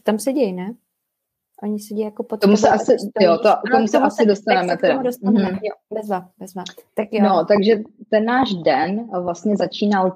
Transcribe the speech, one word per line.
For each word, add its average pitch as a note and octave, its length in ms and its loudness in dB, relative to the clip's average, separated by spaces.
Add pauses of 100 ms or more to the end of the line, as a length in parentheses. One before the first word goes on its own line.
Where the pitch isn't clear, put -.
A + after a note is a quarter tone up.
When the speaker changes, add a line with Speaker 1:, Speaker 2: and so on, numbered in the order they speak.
Speaker 1:
tam G#3+ 160 -2
sedějí, B3+ 340 -2
ne? F#3 220 -10 (880)
Oni G#3 160 -6
sedí G#3 220 -8
jako G#3+ 240 -8
pod G#3+ 160 -10
Speaker 2:
Tomu G3+ 160 4
se G#3+ 60 -2
Speaker 1:
tebou B3 100 4
a - 20 4
Speaker 2:
asi, G#3+ 180 2
Speaker 1:
ty A#3 60 4
stojíš. G3+ 280 0
Speaker 2:
jo, E3+ 120 4
to, G#3+ 100 2
Speaker 1:
No, F#3+ 60 6 (220)
Speaker 2:
tomu A#3 100 2
Speaker 1:
k - 20 -4
Speaker 2:
se - 80 -4
Speaker 1:
tomu B3+ 100 2
Speaker 2:
asi G3+ 160 -2
Speaker 1:
se, A3 60 4
Speaker 2:
dostaneme G3 400 0
Speaker 1:
tak F3 120 -2
se G3 60 2
k E3+ 40 4
tomu C#3 80 0
Speaker 2:
teda. - 120 -4
Speaker 1:
dostaneme. G3 400 0
Speaker 2:
Mhm. F#3+ 120 -6
Speaker 1:
Jo, G#3 100 -6 (220)
bezva, G#3 340 -6 (100)
bezva. F#3 240 -14 (320)
Tak G#3+ 180 -4
jo. A3 120 0
Speaker 2:
No, F#3 200 2
takže G#3 380 2 (280)
ten G#3+ 140 2
náš A#3+ 300 0
den E3+ 540 -2 (140)
vlastně F3 340 -2
začínal F#3+ 600 0